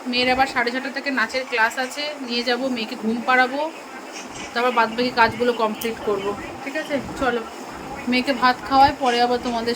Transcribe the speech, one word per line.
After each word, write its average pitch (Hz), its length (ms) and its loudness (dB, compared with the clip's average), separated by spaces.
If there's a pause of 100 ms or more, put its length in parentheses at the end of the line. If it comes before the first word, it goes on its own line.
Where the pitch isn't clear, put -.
মেয়ের 247 280 2
আবার 262 180 4
সাড়ে 240 180 0
ছটা 254 180 -4
থেকে 269 200 -4 (100)
নাচের 240 300 0
ক্লাস 233 240 2 (120)
আছে, 269 180 -6 (240)
নিয়ে 240 160 -2
যাব, 247 180 0 (140)
মেয়েকে 220 280 -4
ঘুম 220 140 0 (100)
পাড়াবো, 254 440 2 (840)
তারপর 247 180 2
বাদবাকি 233 480 2
কাজগুলো 226 320 4 (100)
কমপ্লিট 220 360 -2 (100)
করব। 196 180 0 (380)
ঠিক 277 180 -8
আছে, 302 140 -4 (240)
চলো 240 220 0 (680)
মেয়েকে 254 320 2
ভাত 254 160 6 (120)
খাওয়াই, 277 300 8
পরে 240 260 4
আবার 240 180 2
তোমাদের 233 320 -2